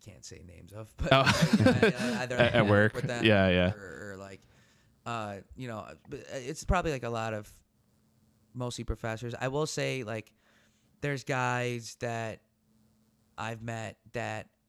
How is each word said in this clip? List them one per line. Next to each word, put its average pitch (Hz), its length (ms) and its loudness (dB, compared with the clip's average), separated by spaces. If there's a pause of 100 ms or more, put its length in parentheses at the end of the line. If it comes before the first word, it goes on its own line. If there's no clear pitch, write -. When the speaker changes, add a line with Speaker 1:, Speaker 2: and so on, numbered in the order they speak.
Speaker 1:
can't 87 200 -20
say - 220 -18
names 87 260 -20
of, 107 220 -16
<laughs> - 40 -20
but - 140 -2
Speaker 2:
Oh. 135 120 6
Speaker 1:
either 208 460 6
Speaker 2:
<laughs> 156 680 2
At, - 20 6
Speaker 1:
I 123 60 8
Speaker 2:
at 113 60 2
Speaker 1:
hang 120 100 6
out 104 60 4
Speaker 2:
work. 104 260 6
Speaker 1:
with - 120 -4
them 120 180 -2
Speaker 2:
Yeah, 101 240 8
yeah. 90 240 4
Speaker 1:
or, 95 400 -12
or, 95 40 -14
like, 98 240 -16 (680)
uh, 107 300 -6 (200)
you 127 120 -10
know, 107 180 -10 (220)
but - 120 -12 (120)
it's 135 320 -10
probably, 170 280 0
like, 127 120 -6
a 117 60 -4
lot 113 240 -4
of 107 160 -10 (1040)
mostly 123 300 -8
professors. 113 540 -8
I 127 100 -4
will 147 180 -2
say, 135 380 -4
like, 110 280 -8 (680)
there's 143 240 -4
guys 123 760 -4
that 113 400 -6 (960)
I've 113 260 -10
met 113 360 -8 (140)
that, 110 360 -8 (200)